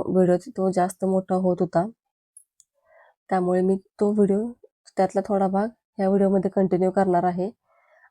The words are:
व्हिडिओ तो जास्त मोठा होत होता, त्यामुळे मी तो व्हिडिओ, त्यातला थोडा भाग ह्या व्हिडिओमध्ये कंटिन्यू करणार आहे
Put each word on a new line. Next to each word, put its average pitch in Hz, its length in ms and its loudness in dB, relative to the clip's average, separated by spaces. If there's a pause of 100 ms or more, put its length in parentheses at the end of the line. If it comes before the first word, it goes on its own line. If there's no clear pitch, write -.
व्हिडिओ 180 300 2
तो 190 340 -4
जास्त 185 340 -2
मोठा 190 300 -2
होत 185 260 0
होता, 175 280 -2 (1400)
त्यामुळे 180 300 0
मी 190 160 2
तो 208 360 -4
व्हिडिओ, 208 400 0 (440)
त्यातला 190 280 0
थोडा 196 220 0
भाग 196 220 -2 (300)
ह्या 190 100 0
व्हिडिओमध्ये 196 420 2
कंटिन्यू 185 400 0
करणार 185 340 0
आहे 180 260 -4 (600)